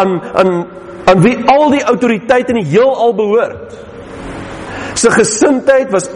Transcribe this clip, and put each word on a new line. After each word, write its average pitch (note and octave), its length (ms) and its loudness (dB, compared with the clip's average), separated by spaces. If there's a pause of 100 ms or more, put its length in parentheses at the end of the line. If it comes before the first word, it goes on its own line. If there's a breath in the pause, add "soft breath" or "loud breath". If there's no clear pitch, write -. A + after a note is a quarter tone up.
aan, F#3 180 -2 (140)
aan, F3 320 2 (400)
aan F#3 160 6
wie A#3+ 140 4 (100)
al C#4+ 240 4
die C#4 120 0
autoriteit B3 640 0
in A#3+ 100 0
die F3 160 -4
heelal A#3 400 2
behoort, G#3 640 -2 (1200 loud breath)
sy A#3 100 2
gesindheid C4 800 2
was F#3 240 -2